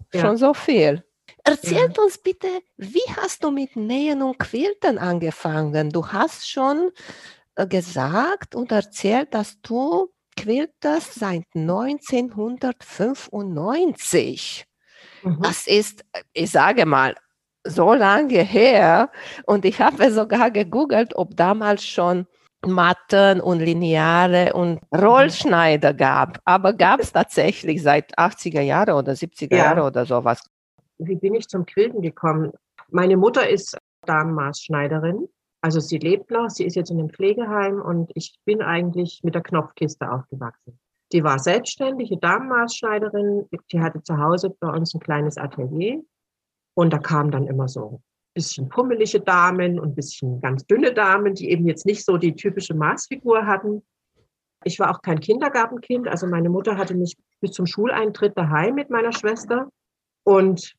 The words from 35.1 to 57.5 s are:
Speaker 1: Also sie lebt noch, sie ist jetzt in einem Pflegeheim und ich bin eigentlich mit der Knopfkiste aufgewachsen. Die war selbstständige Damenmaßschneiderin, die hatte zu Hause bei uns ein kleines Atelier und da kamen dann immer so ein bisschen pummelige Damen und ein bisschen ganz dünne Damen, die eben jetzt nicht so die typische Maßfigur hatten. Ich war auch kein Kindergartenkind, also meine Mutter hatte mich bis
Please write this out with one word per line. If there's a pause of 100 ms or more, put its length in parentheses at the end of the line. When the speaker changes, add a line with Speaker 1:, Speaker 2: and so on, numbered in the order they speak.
Speaker 1:
Also
sie
lebt
noch,
sie
ist
jetzt
in
einem
Pflegeheim
und
ich
bin
eigentlich
mit
der
Knopfkiste
aufgewachsen. (340)
Die
war
selbstständige
Damenmaßschneiderin, (220)
die
hatte
zu
Hause
bei
uns
ein
kleines
Atelier (720)
und
da
kamen
dann
immer
so
ein (320)
bisschen
pummelige
Damen
und
ein
bisschen
ganz
dünne
Damen,
die
eben
jetzt
nicht
so
die
typische
Maßfigur
hatten. (800)
Ich
war
auch
kein
Kindergartenkind,
also
meine
Mutter
hatte
mich (240)
bis